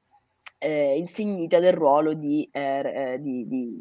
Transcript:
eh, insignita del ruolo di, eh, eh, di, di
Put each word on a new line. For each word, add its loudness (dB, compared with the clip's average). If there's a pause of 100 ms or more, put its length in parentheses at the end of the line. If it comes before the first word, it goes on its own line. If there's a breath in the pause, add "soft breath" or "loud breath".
(580)
eh, 0
insignita 0
del 6
ruolo 4
di, -2
eh, -4
eh, -6
di, -6
di -6